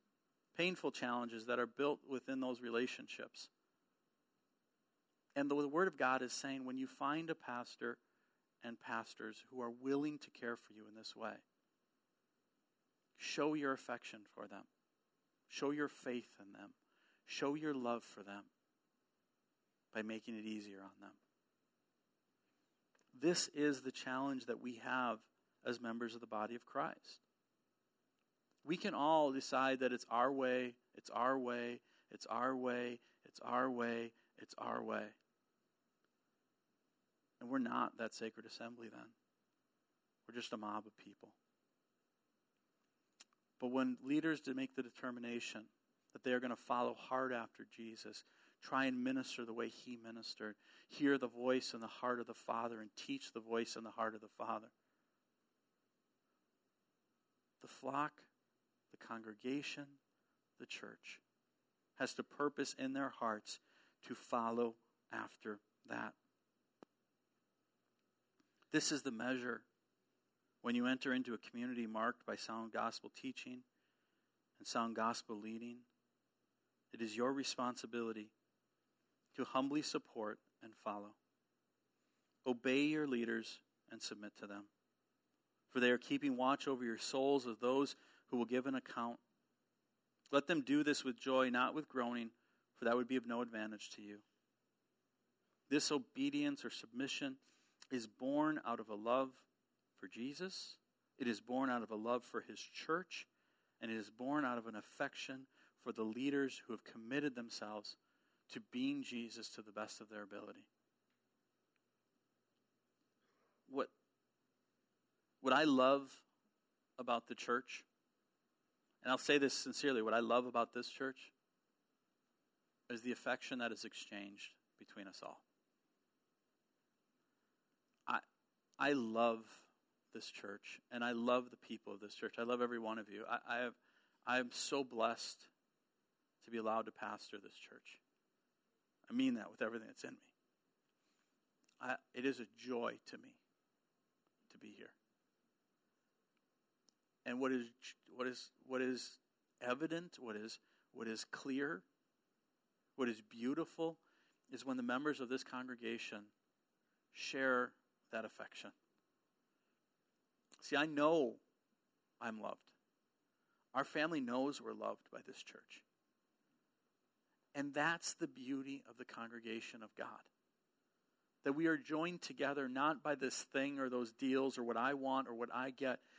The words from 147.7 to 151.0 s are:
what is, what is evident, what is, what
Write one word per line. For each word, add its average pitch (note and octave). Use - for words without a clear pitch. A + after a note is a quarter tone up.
what B2
is, B2
what C3
is B2+
evident, D3+
what A2+
is, G#2+
what A2+